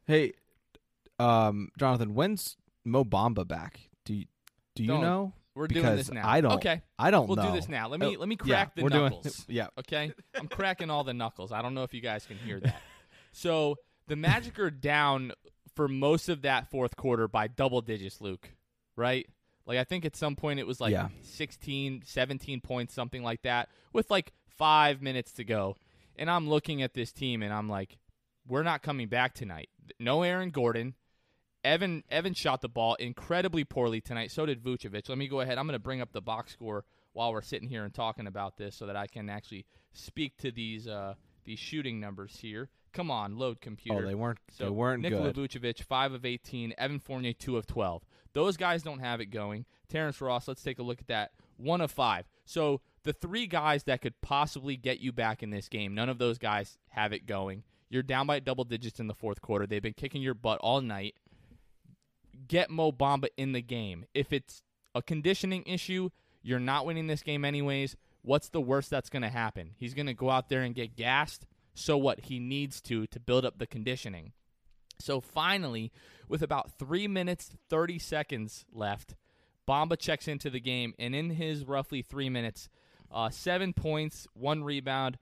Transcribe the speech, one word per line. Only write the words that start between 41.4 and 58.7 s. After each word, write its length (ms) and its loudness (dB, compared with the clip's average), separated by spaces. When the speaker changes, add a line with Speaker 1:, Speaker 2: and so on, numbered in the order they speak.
Speaker 2:
these 160 -10
shooting 400 -6
numbers 400 -12
here. 300 -10
Come 180 -6
on, 260 -4
load, 240 -4
computer. 420 -4
Speaker 1:
Oh, 40 -4
they 80 -2
weren't, 240 -2
Speaker 2:
So, 140 -8
Speaker 1:
they 40 -2
weren't 320 2
Speaker 2:
Nikola 320 0
Speaker 1:
good. 160 -4
Speaker 2:
Vucevic, 340 -4
five 300 0
of 120 -8
eighteen. 520 -6
Evan 220 -2
Fournier, 340 -4
two 240 -2
of 100 -2
twelve. 380 -2
Those 240 4
guys 260 2
don't 160 -8
have 200 -2
it 80 -8
going. 380 -6
Terrence 320 -2
Ross, 260 0
let's 160 -8
take 160 -4
a 40 -6
look 160 -4
at 80 -14
that. 240 0
One 240 0
of 100 0
five. 340 2
So 360 0
the 100 -2
three 340 -6
guys 360 2
that 180 2
could 200 -6
possibly 560 -2
get 220 -2
you 120 -4
back 320 0
in 60 -6
this 200 -6
game, 240 -4
none 160 0
of 100 -4
those 180 2
guys 400 -2
have 220 0
it 140 -4
going. 380 -4
You're 140 0
down 240 0
by 120 2
double 240 -2
digits 360 -6